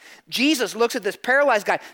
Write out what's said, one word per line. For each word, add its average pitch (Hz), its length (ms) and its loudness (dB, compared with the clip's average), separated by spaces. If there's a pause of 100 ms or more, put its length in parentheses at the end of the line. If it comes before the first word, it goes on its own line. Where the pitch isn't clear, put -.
(280)
Jesus 233 460 0
looks 226 220 -2
at 226 60 -6
this 190 140 -6
paralyzed 254 500 2
guy. 180 120 0 (160)